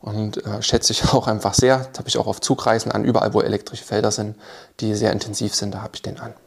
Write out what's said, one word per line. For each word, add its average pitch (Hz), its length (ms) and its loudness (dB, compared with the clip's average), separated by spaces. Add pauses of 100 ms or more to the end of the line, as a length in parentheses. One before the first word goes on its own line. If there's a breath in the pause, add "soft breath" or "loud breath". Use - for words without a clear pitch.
und, 107 440 -4
äh, 107 160 -4
schätze - 320 2
ich - 100 -2
<laughs> - 100 4
auch 131 140 4
einfach 107 280 0
sehr. 131 220 6
Das 131 220 -8
habe - 80 -8
ich - 100 0
auch 110 100 0
auf 101 120 -4
Zugreisen 113 520 2
an, 107 120 0
überall, 107 300 2
wo 107 80 4
elektrische - 420 -2
Felder 107 280 0
sind, 107 240 -4 (440 loud breath)
die 107 140 0
sehr 104 180 2
intensiv 104 440 -4
sind, 101 180 -4
da 90 80 -8
habe 110 140 -12
ich - 80 -16
den - 160 -10
an. 110 140 -14 (140)